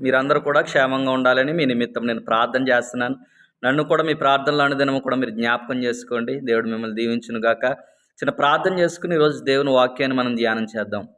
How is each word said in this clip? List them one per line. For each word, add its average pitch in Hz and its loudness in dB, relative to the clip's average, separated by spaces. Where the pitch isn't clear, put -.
మీరందరూ 135 2
కూడా 143 2
క్షేమంగా 131 0
ఉండాలని 131 2
మీ 165 0
నిమిత్తం 120 -2
నేను 113 -2
ప్రార్థన 120 0
చేస్తున్నాను. 123 0
నన్ను 139 2
కూడా 160 2
మీ 156 0
ప్రార్థనలో 139 2
అనుదినము 139 0
కూడా 131 -2
మీరు 127 -2
జ్ఞాపకం 120 -2
చేసుకోండి. 123 -4
దేవుడు 117 0
మిమ్మల్ని 113 -6
దీవించును 117 -4
గాక. 113 0
చిన్న - -6
ప్రార్థన 160 0
చేసుకుని 170 0
ఈరోజు 151 2
దేవుని 135 2
వాక్యాన్ని 131 2
మనం 123 0
ధ్యానం 113 0
చేద్దాం. 104 -6